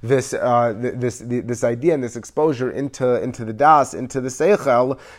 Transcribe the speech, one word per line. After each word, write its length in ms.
this, 300
uh, 400
th-, 240
this, 220
th-, 260
this 180
idea 300
and 100
this 140
exposure 540
into, 520
into 220
the 80
Das, 400
into 260
the 80
Seichel, 720